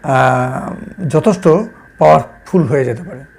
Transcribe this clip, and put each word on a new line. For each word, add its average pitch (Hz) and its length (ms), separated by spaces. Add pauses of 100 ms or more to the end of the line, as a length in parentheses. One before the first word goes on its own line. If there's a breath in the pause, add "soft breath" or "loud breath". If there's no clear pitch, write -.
আহ, 127 720 (340)
যথেষ্ট 180 400 (500 loud breath)
পাওয়ারফুল 156 640
হয়ে 135 220
যেতে 120 180
পারে। 131 180 (180)